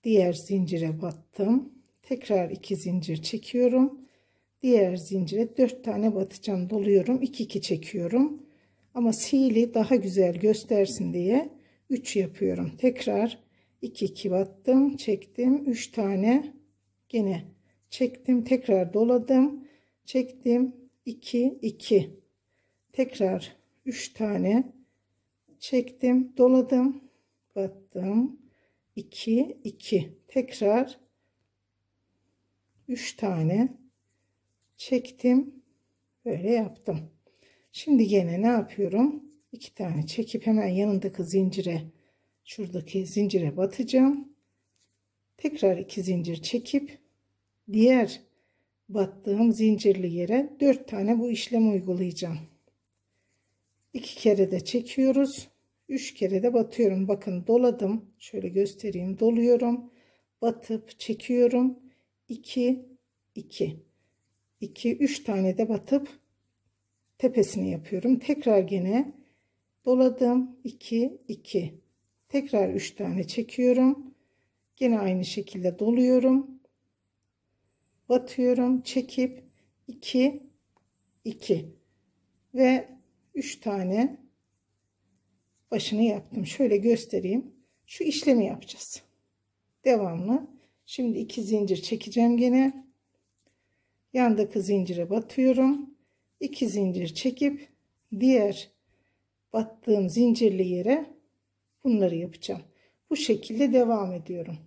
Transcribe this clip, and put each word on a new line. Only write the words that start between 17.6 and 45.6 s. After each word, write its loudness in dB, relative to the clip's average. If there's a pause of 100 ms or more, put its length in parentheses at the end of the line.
çektim. -2
Tekrar 0
doladım. 2 (360)
Çektim. -2 (280)
İki, -2
iki. 0 (720)
Tekrar -2 (280)
üç -10
tane 0 (840)
çektim. 0
Doladım. 4 (500)
Battım. -4 (560)
İki, -2
iki. -4 (100)
Tekrar -2 (1900)
üç -8
tane 0 (1000)
çektim. 0 (600)
Böyle -4
yaptım. -4 (600)
Şimdi 2
gene 2
ne 4
yapıyorum? 0 (280)
İki -20
tane -4
çekip -6
hemen 2
yanındaki -2
zincire, -2 (640)
şuradaki -8
zincire 0
batacağım. 0 (1040)
Tekrar 0